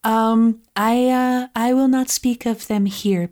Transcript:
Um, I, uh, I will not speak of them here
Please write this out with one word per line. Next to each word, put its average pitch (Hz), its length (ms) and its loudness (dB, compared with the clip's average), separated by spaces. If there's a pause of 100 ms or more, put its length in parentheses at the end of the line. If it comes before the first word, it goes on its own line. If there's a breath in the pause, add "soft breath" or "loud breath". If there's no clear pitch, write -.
Um, 226 560 2 (140)
I, 240 340 0
uh, 254 440 0
I 240 200 0
will 262 160 2
not 262 200 0
speak 240 360 -4
of 226 220 -4
them 208 180 0
here 190 460 -2